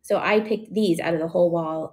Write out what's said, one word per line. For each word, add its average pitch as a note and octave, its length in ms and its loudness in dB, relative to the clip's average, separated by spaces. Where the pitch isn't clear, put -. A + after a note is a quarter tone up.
So G3+ 160 0
I G#3 220 2
picked G#3+ 340 -6
these F#3+ 260 2
out E3 140 -2
of D#3 60 0
the D#3+ 80 -4
whole F3 240 2
wall D#3+ 420 -4